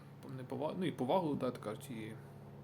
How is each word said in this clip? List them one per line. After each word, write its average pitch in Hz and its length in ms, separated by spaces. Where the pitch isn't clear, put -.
не 127 80
пова-, 135 340
ну, 185 60
і 147 80
повагу, 151 420
да, 127 160
так - 120
кажуть, - 280
і, 110 220